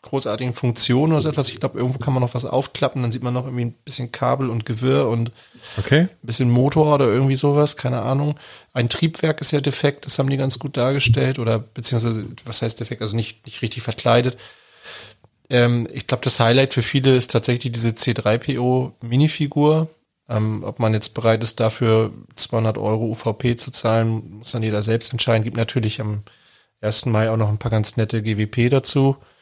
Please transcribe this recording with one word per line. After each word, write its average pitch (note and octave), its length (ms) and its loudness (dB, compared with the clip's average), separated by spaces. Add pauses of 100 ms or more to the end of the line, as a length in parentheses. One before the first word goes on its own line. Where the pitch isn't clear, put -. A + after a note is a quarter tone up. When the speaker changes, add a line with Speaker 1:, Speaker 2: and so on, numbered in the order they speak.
Speaker 1:
großartigen B2 520 -4
Funktionen B2+ 580 2
oder D3 100 2
so D#3 60 0
etwas. D3 200 0
Ich - 100 -6
glaub, - 160 -4
irgendwo B2 240 -2
kann C3+ 160 -2
man B2+ 80 2
noch A#2+ 120 -2
was B2+ 100 -4
aufklappen, C3+ 580 -2
dann A#2 80 0
sieht B2 140 -6
man B2 100 -2
noch B2+ 100 -4
irgendwie B2 200 -4
ein A#2 80 -4
bisschen - 400 -10
Kabel C3 380 0
und A2+ 140 -4
Gewirr C3 440 0
und A#2 240 0 (460)
Speaker 2:
Okay. C#3 240 4
Speaker 1:
ein F#3 60 2 (140)
bisschen B2 260 0
Motor C#3+ 460 4
oder C#3 140 4
irgendwie C3+ 260 4
sowas, C#3+ 420 2
keine B2 260 -2
Ahnung. C#3 360 0 (340)
Ein A#2+ 160 0
Triebwerk D#3+ 520 -2
ist C#3+ 100 0
ja D3 100 2
defekt, C#3+ 460 -2
das - 140 -2
haben C3+ 100 0
die C#3 60 0
ganz C3+ 240 -2
gut C3+ 160 -8
dargestellt C3 640 2
oder A2+ 180 0
beziehungsweise, A2+ 680 -2 (200)
was - 180 -4
heißt A2+ 160 -2
defekt, A2 240 -8
also G#2+ 140 -4
nicht, - 300 -6
nicht - 160 -10
richtig A2+ 200 -6
verkleidet. A#2+ 560 0 (1120)
Ähm, A#2+ 420 2
ich - 140 -10
glaub, - 160 -2
das - 160 2
Highlight B2 360 4
für B2 80 2
viele C3 340 4
ist B2 160 0
tatsächlich A#2+ 400 0
diese A2+ 240 0
C - 180 0
drei A2 240 0
P C3 200 -4
O B2+ 340 0 (100)
Minifigur. D3 880 2 (400)
Ähm, G#2+ 360 -2
ob G#2 140 -8
man A2 160 2
jetzt - 200 -4
bereit A2+ 280 2
ist, - 160 -2
dafür A2 540 2 (240)
zweihundert A2 420 0
Euro A2 280 -2
U A2+ 80 -4
V A2+ 180 -4
P A#2+ 240 -2
zu B2+ 160 -10
zahlen, A2+ 680 0
muss A#2 140 -8
dann A2+ 100 -4
jeder G#2+ 200 -2
selbst A2 300 -2
entscheiden. A2+ 300 2
Gibt A2+ 140 -6
natürlich A2+ 440 -2
am G#2 220 -6 (580)
ersten G#2+ 300 0
Mai A2 200 2
auch A2+ 60 0
noch G#2+ 120 0
ein G#2 100 -2
paar A#2 140 -4
ganz G#2+ 240 0
nette A2 260 -2
G G#2+ 140 -2
W G#2+ 100 0
P A#2+ 220 0
dazu. C3+ 480 2 (260)